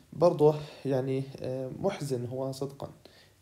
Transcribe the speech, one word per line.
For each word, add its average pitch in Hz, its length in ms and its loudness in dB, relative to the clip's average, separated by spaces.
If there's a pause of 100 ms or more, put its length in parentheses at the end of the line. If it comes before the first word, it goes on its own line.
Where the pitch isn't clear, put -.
(140)
برضه 151 420 6 (300)
يعني، 135 380 0 (160)
آه، 131 400 -4
محزن 135 460 -2
هو 131 260 -4
صدقًا - 400 -8 (500)